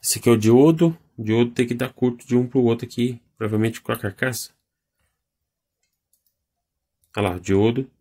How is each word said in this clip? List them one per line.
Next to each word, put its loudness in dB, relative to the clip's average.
Esse -4
aqui -2
é 6
o 6
diodo. 4
O -12
diodo 0
tem -2
que -6
dar -6
curto -4
de -2
um 2
pro 0
outro 0
aqui. -6
Provavelmente -2
com -8
a -4
carcaça. -8
Olha -2
lá, -6
diodo. 0